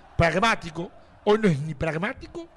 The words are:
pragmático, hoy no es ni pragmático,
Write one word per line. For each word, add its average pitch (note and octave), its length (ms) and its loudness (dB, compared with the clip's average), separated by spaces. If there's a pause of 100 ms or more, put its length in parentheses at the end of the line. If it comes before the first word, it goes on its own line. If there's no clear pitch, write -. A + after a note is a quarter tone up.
(160)
pragmático, E3+ 760 0 (340)
hoy G#3+ 140 4
no G#3+ 100 4
es D3+ 120 4
ni D#3 140 -6
pragmático, A#3 720 -6 (100)